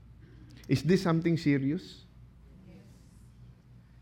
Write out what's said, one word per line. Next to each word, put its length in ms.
Is 160
this 200
something 340
serious? 680